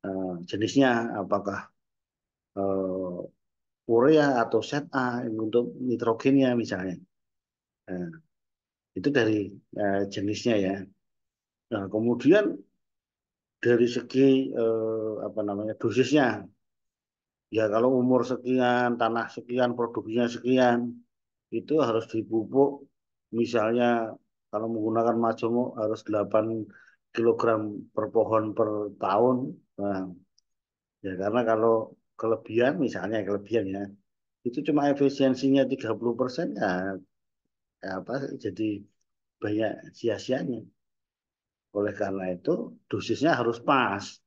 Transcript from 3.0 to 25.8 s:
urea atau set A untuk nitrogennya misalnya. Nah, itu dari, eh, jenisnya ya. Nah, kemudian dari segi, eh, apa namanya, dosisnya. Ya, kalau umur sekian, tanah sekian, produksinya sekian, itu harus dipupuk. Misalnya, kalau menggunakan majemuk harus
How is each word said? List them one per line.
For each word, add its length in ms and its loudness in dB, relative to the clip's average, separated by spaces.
urea 480 6
atau 240 0
set 320 -4
A 320 -2
untuk 560 -2
nitrogennya 720 2
misalnya. 400 -4
Nah, 160 -6
itu 160 -2
dari, 400 0
eh, 320 0
jenisnya 480 -2
ya. 200 0
Nah, 160 -4
kemudian 640 4
dari 240 6
segi, 640 4
eh, 600 0
apa 160 -6
namanya, 380 -4
dosisnya. 640 2
Ya, 140 4
kalau 300 4
umur 260 4
sekian, 760 2
tanah 300 0
sekian, 480 -2
produksinya 480 -2
sekian, 720 2
itu 240 -4
harus 320 2
dipupuk. 760 0
Misalnya, 840 0
kalau 200 -4
menggunakan 480 0
majemuk 600 0
harus 280 -2